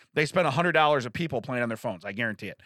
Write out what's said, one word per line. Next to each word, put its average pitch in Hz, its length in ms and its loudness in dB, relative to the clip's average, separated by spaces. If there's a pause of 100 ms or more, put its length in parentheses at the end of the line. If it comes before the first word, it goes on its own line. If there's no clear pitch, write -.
(120)
They 151 120 2
spent 170 220 2
a 135 40 0
hundred 170 220 2
dollars 151 320 4
of 117 80 -8
people 156 280 -4
playing 123 220 -4
on 117 60 -2
their 113 80 -6
phones. 92 260 -8
I 101 80 -10
guarantee 107 380 -4
it. - 160 -16